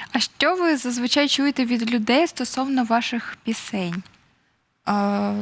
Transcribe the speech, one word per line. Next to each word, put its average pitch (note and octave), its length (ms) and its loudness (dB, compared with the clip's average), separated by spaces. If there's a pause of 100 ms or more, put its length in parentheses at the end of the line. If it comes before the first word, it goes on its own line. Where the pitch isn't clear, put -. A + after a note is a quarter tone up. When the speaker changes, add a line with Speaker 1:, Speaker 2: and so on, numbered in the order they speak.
(120)
Speaker 1:
А B3 80 0
що D4+ 360 0
ви E4+ 220 2
зазвичай B3 500 0
чуєте C4+ 380 2
від A#3 260 0
людей B3 360 4
стосовно C4 560 -2
ваших A#3 600 -2
пісень? F#3+ 600 -4 (800)
Speaker 2:
А, G3+ 460 0 (100)